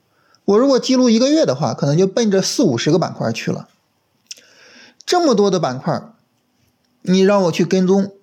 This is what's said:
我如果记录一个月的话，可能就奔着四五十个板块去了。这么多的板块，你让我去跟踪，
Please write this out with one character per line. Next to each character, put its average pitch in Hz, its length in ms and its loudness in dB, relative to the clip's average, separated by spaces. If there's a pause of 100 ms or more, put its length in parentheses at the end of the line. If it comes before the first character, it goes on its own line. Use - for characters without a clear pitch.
(460)
我 202 120 2
如 262 100 4
果 254 120 2
记 254 160 -2
录 254 120 2
一 226 120 2
个 262 100 2
月 311 160 2
的 131 80 0
话， 139 220 -4
可 - 100 -4
能 143 100 0
就 190 120 2
奔 214 240 -2
着 190 100 2
四 - 220 -2
五 139 120 2
十 147 160 -2
个 180 60 2
板 131 160 -4
块 120 180 -6
去 - 200 -8
了。 50 160 -10 (1400)
这 359 180 0
么 262 120 2
多 202 160 2
的 185 80 -2
板 135 180 -4
块， 143 240 -4 (1040)
你 185 180 2
让 196 220 2
我 165 80 0
去 180 120 -2
跟 185 220 0
踪， 196 380 0